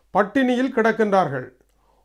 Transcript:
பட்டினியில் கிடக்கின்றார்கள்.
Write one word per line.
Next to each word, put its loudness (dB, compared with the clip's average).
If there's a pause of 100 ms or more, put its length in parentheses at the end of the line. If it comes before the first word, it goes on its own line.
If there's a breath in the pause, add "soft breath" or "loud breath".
(140 soft breath)
பட்டினியில் 0
கிடக்கின்றார்கள். 0 (560)